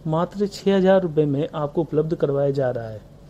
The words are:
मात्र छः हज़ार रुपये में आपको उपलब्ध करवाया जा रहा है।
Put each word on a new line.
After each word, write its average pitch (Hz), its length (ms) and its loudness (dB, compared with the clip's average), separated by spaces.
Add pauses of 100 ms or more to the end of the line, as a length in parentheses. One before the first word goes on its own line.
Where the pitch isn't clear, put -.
मात्र 175 400 0
छः 196 300 0
हज़ार 190 240 6
रुपये 156 240 0
में 143 300 0
आपको 151 260 -2
उपलब्ध 156 340 0
करवाया 143 360 0
जा 135 200 0
रहा 117 180 -6
है। 110 120 -14 (280)